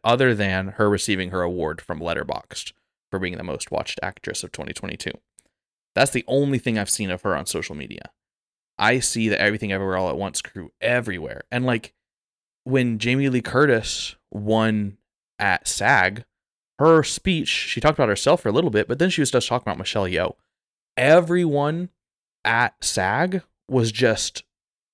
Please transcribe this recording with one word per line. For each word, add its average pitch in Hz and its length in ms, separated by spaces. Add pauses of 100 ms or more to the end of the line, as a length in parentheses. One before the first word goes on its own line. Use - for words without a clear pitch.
other 123 320
than 95 340
her 104 200
receiving 95 400
her 90 120
award 85 380
from 80 220
Letterboxd - 720 (360)
for 95 100
being 90 180
the - 60
most 78 280
watched - 320
actress - 400
of - 80
twenty - 220
twenty-two. - 400 (800)
That's 139 160
the 123 160
only 139 320
thing 113 180
I've 101 120
seen 98 200
of 90 120
her 92 160
on 71 80
social - 280
media. 52 380 (680)
I 120 220
see 113 300
the 104 100
Everything 104 320
Everywhere 95 260
All 92 120
at 76 80
Once 98 240
crew - 300 (100)
everywhere. 92 680
And, 123 160
like, 117 280 (720)
when 123 340
Jamie 131 300
Lee 123 120
Curtis - 760 (120)
won 107 680 (420)
at 98 300
sag, 101 560 (540)
her 160 240
speech, - 440
she - 320
talked 151 180
about 123 120
herself 139 320
for 110 80
a 101 40
little 165 160
bit, 107 200
but 131 100
then 180 100
she 160 120
was 131 100
just 123 160
talking 120 160
about 98 140
Michelle 98 280
Yeoh. 90 300 (640)
Everyone 165 920 (540)
at 117 400
sag 147 580 (280)
was 117 220
just, 110 520 (500)